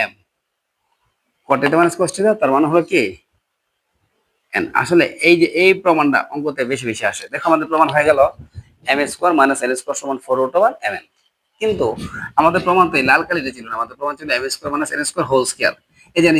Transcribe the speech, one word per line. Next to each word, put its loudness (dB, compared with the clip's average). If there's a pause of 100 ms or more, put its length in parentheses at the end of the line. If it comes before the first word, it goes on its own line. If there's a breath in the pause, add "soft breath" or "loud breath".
m। -16 (1400)
ফর্টি 0
the 0
minus 2
cos 0
theta, 2
তার 2
মানে 4
হলো 2
কি? 2 (1500)
এন। -2 (180)
আসলে 4 (240)
এই 8
যে 2 (140)
এই 6 (120)
প্রমাণটা 2 (160)
অঙ্কতে -4
বেশি -6
বেশি -8
আসে। -12
দেখো, -8
আমাদের 2
প্রমাণ 2
হয়ে 2
গেল 4 (720 soft breath)
এম 0 (140)
স্কয়ার 0
মাইনাস 2
এন 0 (100)
স্কয়ার -8
সমান -8
ফোর 0
root 0
over 2 (140)
এম -4
এন। -18 (560)
কিন্তু -2 (540 loud breath)
আমাদের 2
প্রমাণ 4
তো -10
এই 0
লাল 4
কালিতে -4
ছিল -18
না, -8
আমাদের -6
প্রমাণ -6
ছিল -14 (100)
এম -6 (100)
স্কয়ার -10
মাইনাস -4
এন -6 (100)
স্কয়ার -4
হোল 2 (100)
স্কয়ার। -4 (420 soft breath)
এই 2
যে 6
এন 4